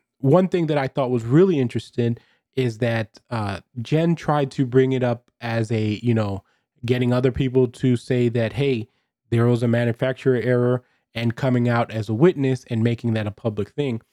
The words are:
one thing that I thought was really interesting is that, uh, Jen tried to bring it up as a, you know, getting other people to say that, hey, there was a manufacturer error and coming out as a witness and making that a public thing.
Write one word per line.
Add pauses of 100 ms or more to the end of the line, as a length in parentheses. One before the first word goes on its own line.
(180)
one
thing
that
I
thought
was
really
interesting (360)
is
that, (120)
uh, (200)
Jen
tried
to
bring
it
up (100)
as
a,
you
know, (400)
getting
other
people
to
say
that,
hey, (420)
there
was
a
manufacturer
error (320)
and
coming
out
as
a
witness
and
making
that
a
public
thing. (120)